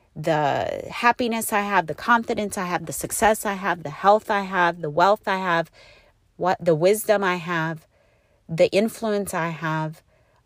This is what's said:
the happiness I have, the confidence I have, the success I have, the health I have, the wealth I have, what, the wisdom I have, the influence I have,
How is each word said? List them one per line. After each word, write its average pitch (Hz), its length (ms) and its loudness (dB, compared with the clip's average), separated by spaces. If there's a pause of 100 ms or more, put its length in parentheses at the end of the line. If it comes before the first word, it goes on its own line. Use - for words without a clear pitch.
(160)
the 143 760 0
happiness 233 600 0
I 208 100 0
have, 196 260 0
the 151 80 -6
confidence 226 600 0
I 190 80 -4
have, 170 200 -4
the 156 80 -8
success - 520 0
I 202 80 -2
have, 185 300 -4
the 143 60 -8
health 208 420 4
I 202 100 0
have, 175 400 0
the 156 80 -4
wealth 175 380 2
I 190 100 0
have, 170 320 -2 (680)
what, 180 260 0
the 170 120 4
wisdom 202 500 2
I 180 100 2
have, 165 520 -4 (600)
the 165 240 4
influence 208 640 -2
I 170 160 -2
have, 156 520 -4 (440)